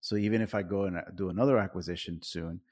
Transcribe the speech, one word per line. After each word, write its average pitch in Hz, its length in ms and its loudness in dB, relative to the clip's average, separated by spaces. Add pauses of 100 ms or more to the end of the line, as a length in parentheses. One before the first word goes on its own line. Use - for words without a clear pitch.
So - 140 -4
even 107 260 4
if 110 140 -2
I 101 60 2
go 98 220 0
and, 92 140 -2
uh, 82 40 -4 (140)
do 92 140 -2
another 123 280 4
acquisition 87 640 -2
soon, 82 400 -8 (100)